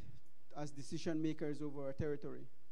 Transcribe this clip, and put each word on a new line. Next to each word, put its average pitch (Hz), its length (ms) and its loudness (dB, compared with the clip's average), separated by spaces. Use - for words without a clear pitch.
as 147 140 0
decision 156 520 0
makers 151 400 2
over 143 240 0
our 139 60 0
territory. 143 500 0